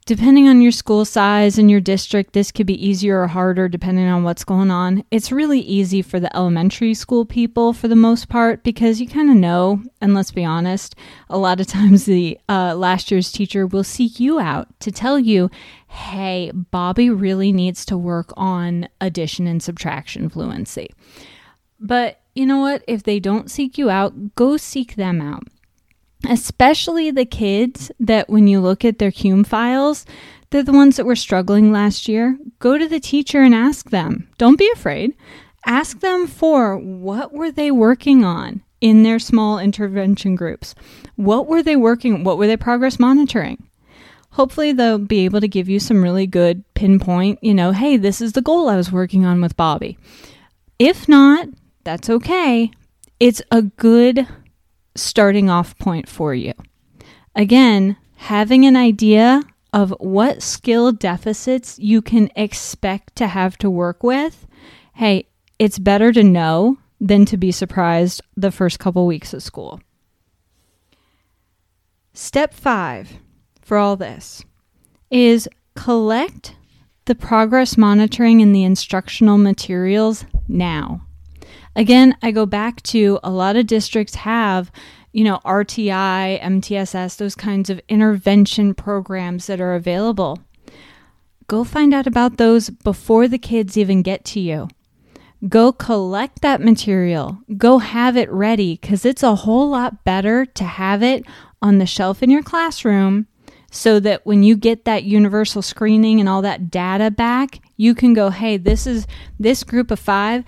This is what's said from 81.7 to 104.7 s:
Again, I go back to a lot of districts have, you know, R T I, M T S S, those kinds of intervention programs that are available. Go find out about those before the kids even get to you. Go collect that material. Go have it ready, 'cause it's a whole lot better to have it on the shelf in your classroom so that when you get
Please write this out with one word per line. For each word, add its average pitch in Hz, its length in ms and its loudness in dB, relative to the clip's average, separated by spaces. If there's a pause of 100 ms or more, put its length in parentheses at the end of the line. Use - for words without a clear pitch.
Again, 247 460 6
I 226 100 -2
go 214 140 0
back 214 380 -6
to 202 400 0
a 185 80 -6
lot 185 240 -2
of 233 120 2
districts 214 480 -4
have, 208 560 -4 (400)
you 220 120 0
know, 202 200 0
R 202 200 -2
T 208 280 -6
I, 190 440 -4
M 190 260 -4
T 202 160 -6
S 190 180 -6
S, 180 200 -8
those 202 200 -8
kinds 196 340 -4
of 185 200 -10
intervention 202 840 2
programs 185 760 -8
that 185 140 -6
are 180 140 -2
available. 180 640 -4 (1080)
Go 220 160 -2
find 294 300 2
out 269 140 -2
about 240 300 0
those 226 320 2
before 226 580 0
the 247 100 -4
kids 220 400 -6
even 196 240 2
get 185 240 -6
to - 140 -8
you. 165 300 -6 (800)
Go 226 240 4
collect 202 680 -6
that 285 200 0
material. 190 800 0 (180)
Go 247 220 6
have 240 360 0
it 240 160 0
ready, 202 460 -2
'cause 190 260 -4
it's 262 200 0
a 226 120 4
whole 240 340 0
lot 247 360 -6
better 208 400 0
to - 180 -10
have 190 400 -2
it 262 220 0 (360)
on 202 180 4
the 185 60 2
shelf 190 380 -4
in 254 60 4
your 285 140 4
classroom 214 840 -2 (420)
so 214 300 2
that 202 260 -2
when 202 180 2
you 220 120 6
get 226 300 -2